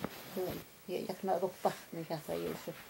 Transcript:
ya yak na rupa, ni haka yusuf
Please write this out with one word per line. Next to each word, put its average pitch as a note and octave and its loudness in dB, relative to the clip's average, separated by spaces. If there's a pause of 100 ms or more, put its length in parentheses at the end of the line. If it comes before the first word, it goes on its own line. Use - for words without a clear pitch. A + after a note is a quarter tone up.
(880)
ya F3+ 0 (100)
yak - -2
na F#3+ 6
rupa, F#3 4 (200)
ni E3 -2
haka E3 0
yusuf E3+ 0 (140)